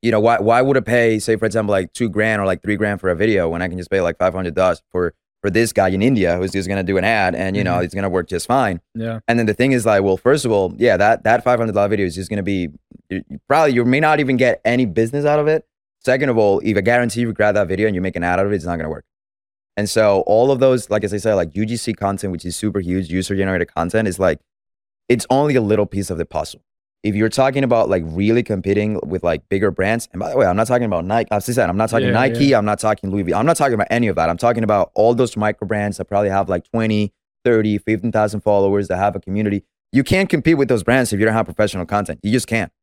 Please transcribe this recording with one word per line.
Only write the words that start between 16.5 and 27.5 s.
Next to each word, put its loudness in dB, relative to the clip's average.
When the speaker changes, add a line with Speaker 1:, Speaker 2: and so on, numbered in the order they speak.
Speaker 1:
if 0
I 2
guarantee 0
you -2
grab 0
that 2
video 0
and 0
you -2
make -4
an -4
ad 0
out 0
of -2
it, -2
it's -6
not -4
gonna -6
work. -10
And -4
so 4
all 4
of 0
those, 2
like, 0
as -4
I -6
said, 0
like, -2
U -2
G -6
C -6
content, -4
which -8
is -8
super -4
huge, -4
user-generated -2
content, -2
is, -6
like, 2
it's 0
only 2
a 4
little 2
piece -8
of -6
the -4
puzzle. -8
If -2
you're 2
talking 0